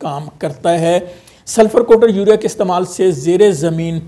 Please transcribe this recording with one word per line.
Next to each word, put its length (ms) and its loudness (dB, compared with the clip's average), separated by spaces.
काम 280 -10
करता 380 -4
है। 500 -2
सल्फर 340 2
कोटेड 280 4
यूरिया 260 2
के 100 -6
इस्तेमाल 400 -2
से 260 0
ज़ेरे 400 2
ज़मीन 540 -4